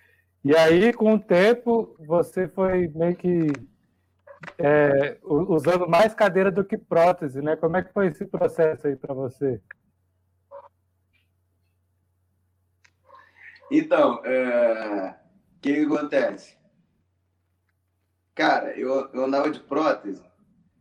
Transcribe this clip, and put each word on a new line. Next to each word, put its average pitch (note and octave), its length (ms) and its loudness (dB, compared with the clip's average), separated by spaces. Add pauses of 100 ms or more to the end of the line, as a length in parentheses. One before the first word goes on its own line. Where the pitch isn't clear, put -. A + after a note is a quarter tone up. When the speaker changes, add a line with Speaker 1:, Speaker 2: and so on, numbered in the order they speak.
(440)
Speaker 1:
E C#3+ 120 4
aí, E3+ 360 6
com A3 220 2
o G#3+ 60 2
tempo, A3+ 800 2
você E3+ 500 -2
foi F#3 400 -2
meio E3 280 -2
que, F3 320 0 (1080)
é, C#3+ 640 2
u-, E3+ 320 -2
usando E3+ 340 0
mais G#3 260 4
cadeira G3 360 2
do F#3+ 140 -2
que A3 120 -6
prótese, E3 640 0
né? D3+ 160 -2
Como E3 200 -2
é F#3 60 0
que - 100 -16
foi G3 160 0
esse F#3+ 180 -8
processo E3 600 -2
aí C#3 100 -2
pra - 180 -12
você? C3 460 -6 (4000)
Speaker 2:
Então, C3+ 540 0
é... A2+ 920 -2 (420)
o - 40 -20
que C#3+ 140 -2
que D3+ 100 0
acontece? C#3+ 720 -4 (1800)
Cara, C#3 420 -2
eu, C3 360 -4
eu B2+ 120 -4
andava C#3 240 -2
de D#3 120 -8
prótese, C3+ 640 -4 (560)